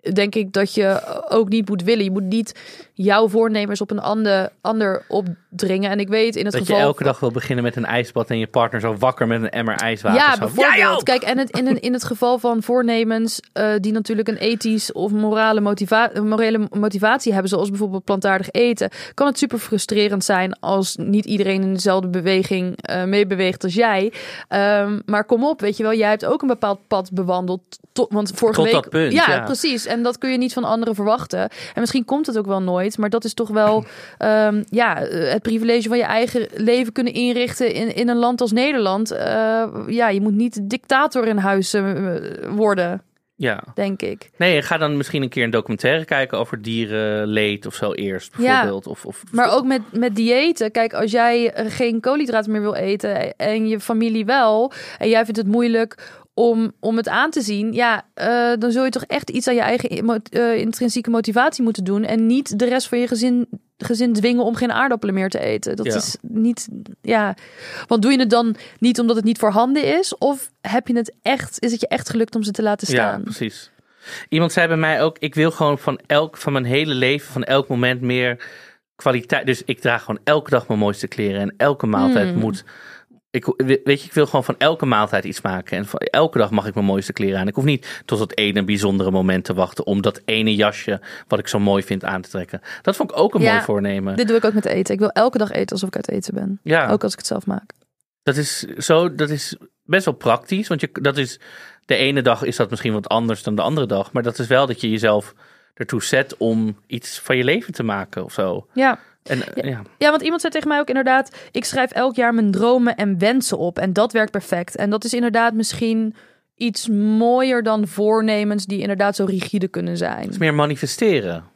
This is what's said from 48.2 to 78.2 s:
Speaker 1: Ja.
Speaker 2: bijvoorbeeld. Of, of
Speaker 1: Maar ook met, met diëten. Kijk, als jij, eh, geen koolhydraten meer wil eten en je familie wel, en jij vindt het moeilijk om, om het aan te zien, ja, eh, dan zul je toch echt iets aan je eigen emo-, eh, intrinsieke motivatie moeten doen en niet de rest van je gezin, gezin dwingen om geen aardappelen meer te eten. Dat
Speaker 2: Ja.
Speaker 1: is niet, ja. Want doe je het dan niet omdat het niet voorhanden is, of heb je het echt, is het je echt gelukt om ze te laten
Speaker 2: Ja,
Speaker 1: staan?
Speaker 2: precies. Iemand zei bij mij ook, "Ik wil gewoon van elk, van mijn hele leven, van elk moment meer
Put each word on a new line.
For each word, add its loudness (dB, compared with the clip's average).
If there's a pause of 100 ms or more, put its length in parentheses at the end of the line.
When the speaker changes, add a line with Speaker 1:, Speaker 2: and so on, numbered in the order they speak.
Speaker 1:
Ja. 0
Speaker 2:
bijvoorbeeld. 0
Of, -10
of -4
Speaker 1:
Maar 2
ook 2
met, 0 (100)
met -2
diëten. 2
Kijk, 0
als -2
jij, 4
eh, -4
geen 0
koolhydraten 0
meer 0
wil -2
eten -2
en 0
je 0
familie 0
wel, 2 (260)
en 0
jij 4
vindt -2
het -2
moeilijk 0 (100)
om, 2
om -2
het -2
aan 0
te -2
zien, -2
ja, 0
eh, 0
dan 0
zul 2
je 2
toch -6
echt -6
iets -2
aan 2
je 2
eigen 0
emo-, -2 (120)
eh, 0
intrinsieke -2
motivatie 0
moeten 0
doen 0
en 0
niet 0
de 4
rest 0
van 0
je 0
gezin, 0 (300)
gezin 0
dwingen 2
om 0
geen 0
aardappelen 0
meer 0
te -4
eten. -2
Dat -4
Speaker 2:
Ja. 0
Speaker 1:
is -4
niet, -2 (340)
ja. 0 (520)
Want 2
doe 4
je 4
het 2
dan 4 (240)
niet 2
omdat 2
het 0
niet 2
voorhanden 2
is, -2
of -2 (100)
heb -2
je 0
het -2
echt, -2
is 0
het -4
je -2
echt -4
gelukt -2
om 0
ze -4
te -4
laten -2
Speaker 2:
Ja, 2
Speaker 1:
staan? -6
Speaker 2:
precies. -10 (580)
Iemand 2
zei 2
bij 2
mij 2
ook, 0
"Ik -6
wil 4
gewoon 0
van -4
elk, 0
van -4
mijn 0
hele 0
leven, 0
van -4
elk 2
moment 0
meer -2 (500)